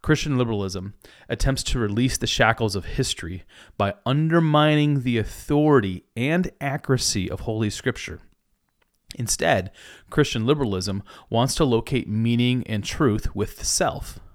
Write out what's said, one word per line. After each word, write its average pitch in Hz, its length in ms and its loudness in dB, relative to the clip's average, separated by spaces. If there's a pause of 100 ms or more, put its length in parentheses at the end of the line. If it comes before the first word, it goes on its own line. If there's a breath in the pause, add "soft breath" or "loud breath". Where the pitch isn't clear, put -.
Christian 151 340 0
liberalism 101 600 -2 (340 loud breath)
attempts 135 320 0
to - 160 -2
release 117 400 0
the - 80 -4
shackles 113 500 2
of 92 100 -4
history 90 580 -6 (340 loud breath)
by 98 160 0 (100)
undermining 151 1000 4
the 120 160 0
authority 127 840 2 (120)
and 160 420 -2
accuracy 131 720 -2
of - 120 -6
Holy 110 280 -2
Scripture. - 500 -6 (960)
Instead, 110 560 0 (400 loud breath)
Christian 123 380 0
liberalism 101 560 -2 (260 loud breath)
wants 120 240 0
to 165 120 2
locate 123 440 0
meaning 117 560 0
and 107 180 -4
truth 110 520 0
with - 240 -4
the - 60 -10
self. - 520 -4 (160)